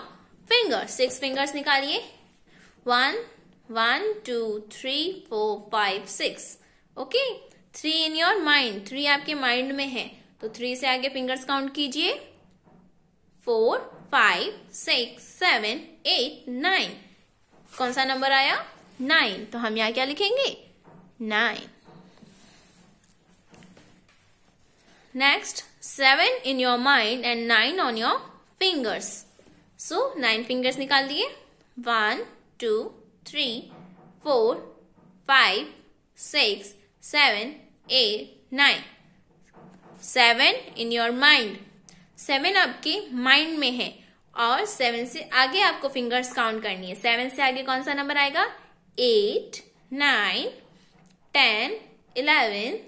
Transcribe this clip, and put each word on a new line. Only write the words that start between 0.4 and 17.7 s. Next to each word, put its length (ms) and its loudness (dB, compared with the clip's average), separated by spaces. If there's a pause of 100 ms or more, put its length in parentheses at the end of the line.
finger। 400 2
सिक्स 320 -2
फिंगर्स 340 -2
निकालिए, 440 0 (880)
वन, 320 2 (520)
वन, 420 0 (140)
टू, 320 -4 (140)
थ्री, 580 -6
फ़ोर, 280 -2 (140)
फ़ाइव, 340 -2
सिक्स। 500 -4 (400)
ओके, 260 -2 (520)
थ्री 180 -4 (160)
in 80 -6
your 180 4 (120)
mind, 420 0
थ्री 180 -4
आपके 280 0
माइंड 380 -2
में 140 -4
है, 240 -8 (300)
तो 80 -8
थ्री 280 -6
से 120 -4
आगे 200 0
फिंगर्स 360 -6
काउंट 300 -4
कीजिए, 400 -2 (1300)
फ़ोर, 360 2 (320)
फ़ाइव, 500 2 (140)
सिक्स, 480 -2
सेवन, 640 0 (200)
एट, 420 -2
नाइन। 480 -2 (840)